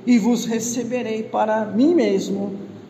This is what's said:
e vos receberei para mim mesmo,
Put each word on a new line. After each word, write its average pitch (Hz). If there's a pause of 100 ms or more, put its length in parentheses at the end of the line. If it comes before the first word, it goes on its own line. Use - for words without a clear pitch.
e 247
vos 233
receberei 226
para 214
mim 233
mesmo, 196 (300)